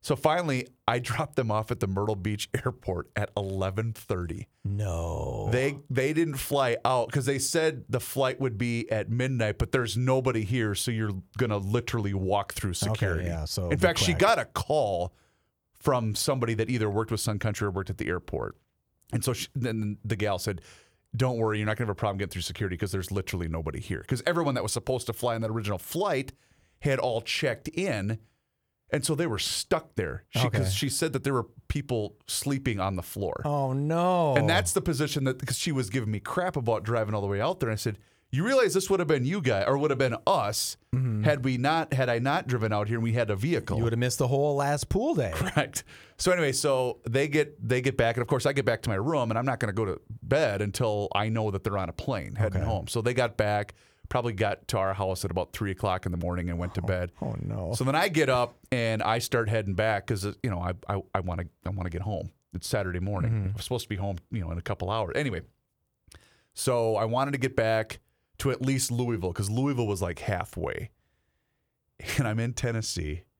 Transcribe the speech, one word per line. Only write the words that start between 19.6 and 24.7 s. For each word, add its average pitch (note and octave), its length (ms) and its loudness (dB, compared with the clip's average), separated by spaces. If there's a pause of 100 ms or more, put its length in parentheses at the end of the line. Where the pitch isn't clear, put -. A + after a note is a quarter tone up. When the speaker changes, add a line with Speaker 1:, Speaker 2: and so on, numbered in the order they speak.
Speaker 1:
the A2 120 0
gal G2 220 0
said, F#2 220 -4 (560)
"Don't B2+ 220 2
worry, A2 200 2
you're G#2+ 80 0
not G#2+ 120 0
gonna A#2+ 80 0
have G#2 100 0
a - 20 -16
problem G2+ 200 0
getting G2 140 -2
through F2+ 100 -4
security F2+ 340 -4
'cause F#2 160 -2
there's F#2+ 180 -2
literally F#2 380 -2
nobody D#2+ 320 -4
here." - 260 -6
'Cause B2+ 200 -2
everyone E3 280 2
that B2 80 0
was G#2+ 100 -2